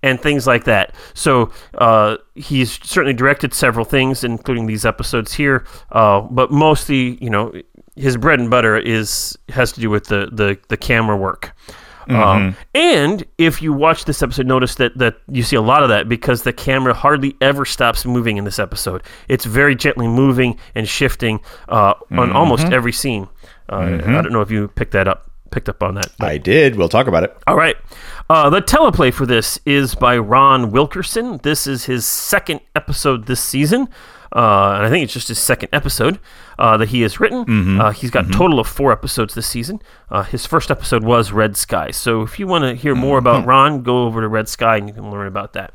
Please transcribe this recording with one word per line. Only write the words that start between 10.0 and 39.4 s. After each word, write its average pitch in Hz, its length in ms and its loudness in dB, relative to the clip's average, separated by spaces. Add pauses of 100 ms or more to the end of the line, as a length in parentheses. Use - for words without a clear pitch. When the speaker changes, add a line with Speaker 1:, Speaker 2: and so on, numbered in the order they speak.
Speaker 1:
the, 101 260 -2
the, 101 260 0 (120)
the 110 80 -4
camera 113 400 0
work. - 380 -6 (520)
Um, 131 80 0
Speaker 2:
Mm-hmm. 98 440 2 (140)
Speaker 1:
and 208 500 2 (140)
if 165 240 2
you 156 100 -2
watch 156 340 0
this 151 180 -2
episode, 127 240 -2
notice 127 280 0
that, 127 220 -2
that 120 200 0 (140)
you 123 120 0
see 123 120 0
a 117 60 4
lot 131 220 4
of 127 60 2
that 107 200 0
because 120 320 -2
the 123 100 -4
camera 131 400 -2
hardly 139 480 0
ever 139 260 2
stops - 380 0
moving 117 340 0
in 101 80 -4
this 98 120 -8
episode. 95 460 -6 (240)
It's - 180 -2
very 135 300 2
gently 123 320 -2
moving 123 500 2 (160)
and 110 160 -6
shifting, 120 500 -2 (280)
uh, 104 260 4 (160)
on 120 200 0
Speaker 2:
Mm-hmm. 92 60 -2
Speaker 1:
almost 147 320 4
every 123 260 0
scene. 113 340 -4 (400)
Uh, 98 140 -6
Speaker 2:
Mm-hmm. 90 340 0
Speaker 1:
I 160 80 2
don't - 100 -4
know 110 80 2
if 98 80 -2
you 104 200 -2
picked - 240 -6
that 95 140 2
up, - 220 -4 (220)
picked - 180 -6
up - 140 -6
on 95 120 -2
that, 98 220 -6
but 104 120 -4
Speaker 2:
I 76 100 -4
did. 113 380 4
We'll 85 120 2
talk 123 160 2
about 87 200 2
it. - 200 -8
Speaker 1:
All - 100 2
right. 151 200 2 (520)
Uh, 156 220 4
the 185 140 2
teleplay 220 500 2
for 135 140 -4
this 117 400 0
is 139 260 2
by 123 240 2
Ron 123 540 4
Wilkerson. 185 720 -2
This 147 240 -2
is 135 180 -6
his 123 220 -4
second - 540 -4 (140)
episode 135 520 -2
this 123 140 -2
season. 170 460 0 (440)
Uh, 101 460 4
and 104 80 0
I 113 60 2
think 165 120 2
it's - 100 -8
just 123 140 -8
his 113 120 -6
second - 340 -2
episode, 143 460 -2 (400)
uh, 110 180 4
that 107 120 0
he 120 120 0
has 107 180 -2
written. 247 260 0
Speaker 2:
Mm-hmm. 98 360 2
Speaker 1:
Uh, 107 100 4
he's 120 200 -8
got 120 140 0
Speaker 2:
Mm-hmm. 87 80 -2
Speaker 1:
a 98 40 2
total 165 220 4
of 113 80 -2
four 139 240 0
episodes 110 420 -2
this 110 140 -8